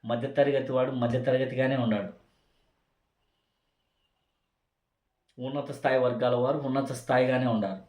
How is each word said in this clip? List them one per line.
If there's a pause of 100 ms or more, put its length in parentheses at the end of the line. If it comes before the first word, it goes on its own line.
మధ్యతరగతి
వాడు
మధ్యతరగతిగానే
ఉన్నాడు, (3250)
ఉన్నత
స్థాయి
వర్గాల
వారు
ఉన్నత
స్థాయిగానే
ఉన్నారు.